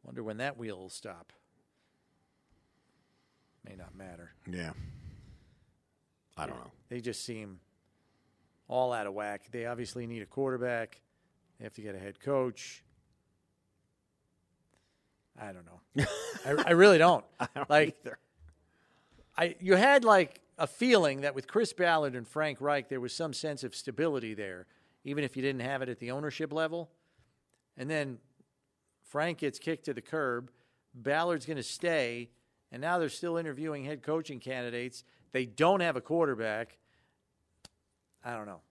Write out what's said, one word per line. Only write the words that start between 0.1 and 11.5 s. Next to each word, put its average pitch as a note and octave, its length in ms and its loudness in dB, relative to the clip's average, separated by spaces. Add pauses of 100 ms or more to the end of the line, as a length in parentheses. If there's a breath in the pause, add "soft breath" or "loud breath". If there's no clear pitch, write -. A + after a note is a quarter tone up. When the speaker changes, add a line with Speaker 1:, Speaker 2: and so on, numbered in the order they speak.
Speaker 1:
when G#2+ 140 -8
that C3+ 200 -6
wheel A2 200 -8
will F#2 120 -16
stop. F2+ 420 -16 (2250)
May G2 80 -18
not F#2 180 -20
matter. F2 380 -18 (180)
Speaker 2:
Yeah. F2 220 -6 (1600 loud breath)
I D#2 100 -6
don't C#2 120 -10
know. A#1+ 140 -18 (160)
Speaker 1:
They B2 120 -10
just A2+ 240 -8
seem G#2+ 360 -12 (1080)
all B2+ 240 0
out A2 140 -4
of G2 80 -8
whack. G#2 380 -6
They A#2 140 -8
obviously A#2+ 400 -8
need A#2 160 -10
a F#2+ 40 -12
quarterback. B2 760 -4 (580)